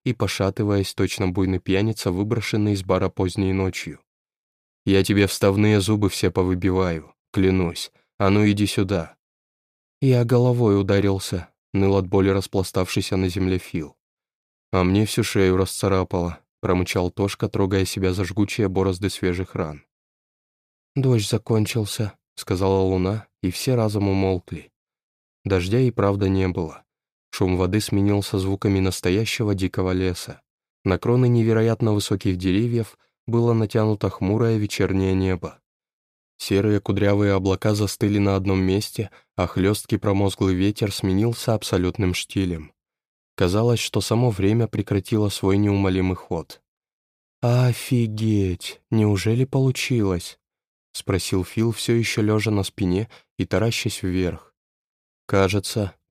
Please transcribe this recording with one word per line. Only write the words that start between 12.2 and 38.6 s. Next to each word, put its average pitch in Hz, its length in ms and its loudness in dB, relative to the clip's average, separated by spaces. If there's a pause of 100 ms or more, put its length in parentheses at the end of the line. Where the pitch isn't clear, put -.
распластавшийся 95 840 -2
на 95 140 0
земле 92 280 0
Фил. 80 380 -10 (760)
«А 92 120 2
мне 95 220 4
всю 110 180 -2
шею 92 340 2
расцарапало», 92 840 -2 (200)
промычал 90 500 0
Тошка, 101 380 -4
трогая 98 380 0
себя 95 280 -2
за 95 120 -4
жгучие 104 420 0
борозды 95 420 0
свежих 90 460 -4
ран. 78 300 -8 (1120)
«Дождь 127 340 2
закончился», 107 840 -2 (220)
сказала 95 460 0
Луна, 95 460 -2 (140)
и 95 80 -2
все 127 260 -2
разом 107 340 0
умолкли. 95 600 -2 (760)
Дождя 98 340 0
и 127 120 2
правда 101 380 0
не 95 180 2
было. 87 360 -6 (520)
Шум 92 220 2
воды 92 240 0
сменился 101 560 0
звуками 98 420 0
настоящего 98 760 0
дикого 92 340 -2
леса. 92 500 -4 (460)
На 92 140 2
кроны 123 280 2
невероятно 113 640 2
высоких 101 440 -2
деревьев 107 580 -2 (300)
было 117 280 2
натянуто 107 580 0
хмурое 110 460 0
вечернее 95 580 0
небо. 95 440 -2 (800)
Серые 101 420 2
кудрявые 101 540 2
облака 95 400 0
застыли 104 460 0
на 101 160 2
одном 95 240 0
месте, 95 500 -2 (260)